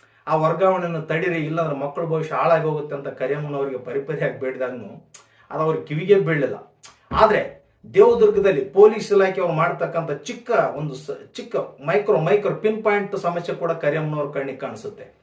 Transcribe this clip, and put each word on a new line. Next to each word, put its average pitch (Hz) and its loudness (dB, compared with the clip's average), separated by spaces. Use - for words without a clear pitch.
ಆ 156 0
ವರ್ಗಾವಣೆಯನ್ನು 170 0
ತಡೀರಿ, 165 -2
ಇಲ್ಲಾಂದ್ರೆ 156 -2
ಮಕ್ಕಳ 143 -6
ಭವಿಷ್ಯ 156 -4
ಹಾಳಾಗಿ 156 2
ಹೋಗುತ್ತೆ 147 -4
ಅಂತ 139 -10
ಕರಿಯಮ್ಮನವರಿಗೆ 139 -6
ಪರಿಪರಿಯಾಗಿ 139 -6
ಬೇಡಿದಾಗ್ನೂ 127 -8
ಅದು 151 -4
ಅವ್ರಿಗೆ 156 -2
ಕಿವಿಗೆ 190 2
ಬೀಳಲಿಲ್ಲ. 156 0
ಆದ್ರೆ - 4
ದೇವದುರ್ಗದಲ್ಲಿ 202 6
ಪೊಲೀಸ್ 208 6
ಇಲಾಖೆ 190 4
ಅವ್ರು 170 0
ಮಾಡ್ತಕ್ಕಂಥ 160 -2
ಚಿಕ್ಕ - -10
ಒಂದು 151 -6
ಸ-, - -12
ಚಿಕ್ಕ - -10
ಮೈಕ್ರೋ, 180 0
ಮೈಕ್ರೋ 180 2
ಪಿನ್ 220 -2
ಪಾಯಿಂಟ್ 202 0
ಸಮಸ್ಯೆ 175 -4
ಕೂಡ 170 -4
ಕರಿಯಮ್ಮನವ್ರ 151 -2
ಕಣ್ಣಿಗೆ 135 -8
ಕಾಣಿಸುತ್ತೆ. - -12